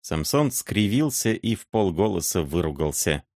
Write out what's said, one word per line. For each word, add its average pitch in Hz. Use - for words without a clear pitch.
Самсон 139
скривился 110
и 113
вполголоса 95
выругался. 76